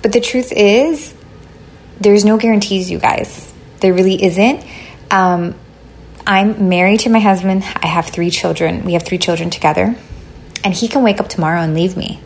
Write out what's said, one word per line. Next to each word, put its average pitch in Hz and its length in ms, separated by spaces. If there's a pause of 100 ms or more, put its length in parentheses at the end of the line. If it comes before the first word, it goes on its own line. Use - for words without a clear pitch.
But 202 100
the 240 80
truth 247 300
is, 254 640 (840)
there's 202 240
no 214 120
guarantees, 202 540
you - 80
guys. - 540 (280)
There 190 120
really 185 300
isn't. 196 420 (460)
Um, 180 440 (720)
I'm 202 420
married 185 320
to 233 100
my 226 80
husband. 190 460
I - 220
have 165 200
three 170 240
children. 165 540
We 180 80
have 170 100
three 180 160
children 170 320
together. 185 460 (680)
And 196 100
he 220 160
can 269 140
wake 202 160
up - 100
tomorrow 170 320
and 160 140
leave 180 220
me. - 300